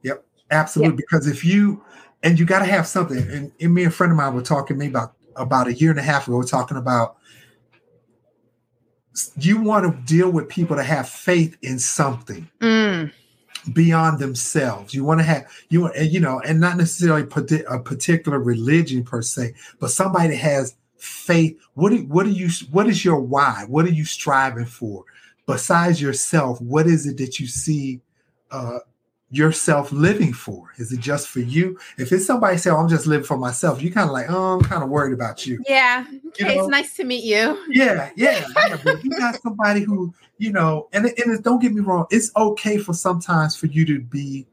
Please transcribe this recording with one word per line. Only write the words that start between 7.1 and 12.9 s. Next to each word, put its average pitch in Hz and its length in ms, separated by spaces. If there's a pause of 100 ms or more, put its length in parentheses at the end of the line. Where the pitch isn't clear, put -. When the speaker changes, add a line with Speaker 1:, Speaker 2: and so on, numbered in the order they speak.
Speaker 1:
s-, - 240
you 202 240
wanna 208 300 (140)
deal 175 260
with 160 160
people 165 300
that 131 80
have 131 240
faith 170 520
in 131 180
something 123 680 (120)
Speaker 2:
Mm. 208 500 (600)